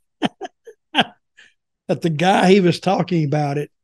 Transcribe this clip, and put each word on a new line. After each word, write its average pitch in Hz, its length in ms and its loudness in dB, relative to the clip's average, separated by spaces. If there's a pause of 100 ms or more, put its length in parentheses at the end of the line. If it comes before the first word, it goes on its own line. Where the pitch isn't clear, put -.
(200)
<laughs> - 720 -16
that - 1080 -8
the 175 80 -2
guy 180 400 2
he 202 100 6
was 175 200 0
talking 175 440 -2
about 143 340 -4
it, 147 120 -8 (140)